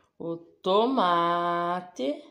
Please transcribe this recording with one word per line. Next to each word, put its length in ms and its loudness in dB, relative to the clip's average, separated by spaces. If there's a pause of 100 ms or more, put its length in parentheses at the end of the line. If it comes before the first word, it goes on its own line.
(180)
O 200 -8
tomate. 1900 0